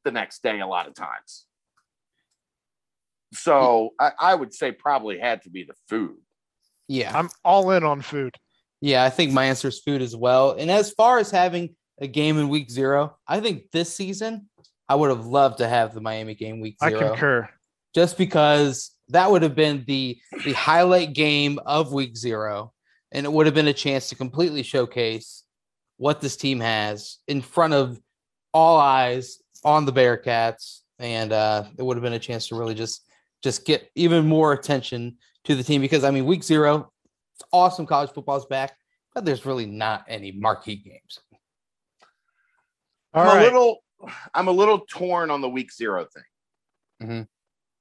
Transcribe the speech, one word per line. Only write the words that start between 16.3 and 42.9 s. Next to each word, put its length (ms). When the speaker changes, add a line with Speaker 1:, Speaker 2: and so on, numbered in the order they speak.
Speaker 2:
game 260
week 200
Speaker 3:
I 100
Speaker 2:
zero. 200
Speaker 3:
concur. 380
Speaker 2:
Just 220
because 760
that 220
would 120
have 120
been 320
the, 320
the 80
highlight 580
game 540
of 260
week 240
zero, 560
and 140
it 60
would 120
have 100
been 140
a 60
chance 340
to 60
completely 480
showcase 840
what 220
this 160
team 240
has 560
in 160
front 320
of 260
all 240
eyes 640
on 200
the 80
Bearcats, 920
and, 320
uh, 320
it 60
would 140
have 80
been 80
a 80
chance 280
to 60
really 200
just, 300
just 220
get 320
even 300
more 260
attention 640
to 120
the 80
team 160
because, 240
I 80
mean, 120
week 200
zero, 480
it's 80
awesome 320
college 260
football's 360
back, 300
but 120
there's 200
really 220
not 400
any 260
marquee 440
games. 420